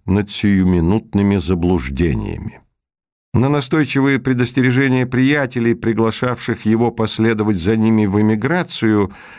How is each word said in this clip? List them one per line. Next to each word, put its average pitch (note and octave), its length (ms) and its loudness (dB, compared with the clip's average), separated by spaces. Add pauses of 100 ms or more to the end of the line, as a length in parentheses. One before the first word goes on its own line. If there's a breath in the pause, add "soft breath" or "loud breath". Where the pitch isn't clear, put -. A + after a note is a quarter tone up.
над G2+ 260 0
сиюминутными G2 1080 2
заблуждениями. E2 1200 -2 (760)
На A#2+ 160 2
настойчивые C#3 680 0
предостережения B2+ 880 0
приятелей, B2+ 680 0
приглашавших A2+ 920 -2
его A2+ 260 2
последовать A2 680 0
за G2 180 0
ними A2 300 2
в G2 120 0
эмиграцию, A2 960 0 (260 loud breath)